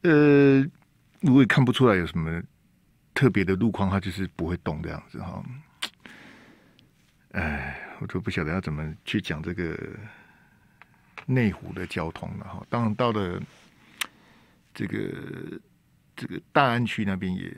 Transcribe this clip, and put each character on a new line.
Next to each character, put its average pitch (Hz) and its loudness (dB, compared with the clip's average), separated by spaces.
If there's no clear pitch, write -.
呃， 143 8
我 135 8
也 127 8
看 127 6
不 120 4
出 127 4
来 98 6
有 85 0
什 82 -8
么 82 -2
特 131 4
别 98 2
的 92 0
路 110 2
况， 98 0
它 95 0
就 92 -4
是 92 -6
不 85 -4
会 87 -2
动 80 -6
这 80 -8
样 78 -10
子 - -12
哈。 - -10
哎， 69 -6
我 101 -10
都 95 -4
不 - -4
晓 87 -2
得 78 -2
要 92 0
怎 82 -6
么 76 -6
去 110 -2
讲 78 -8
这 87 -6
个 82 -6
内 123 2
湖 90 -10
的 90 -8
交 82 -6
通 - -10
了 - -12
哈。 - -14
当 120 -2
然 107 0
到 120 0
了 95 -4
这 - -6
个， - -10
这 - -12
个 90 -10
大 143 4
安 120 0
区 110 -4
那 98 -2
边 92 -4
也 90 -10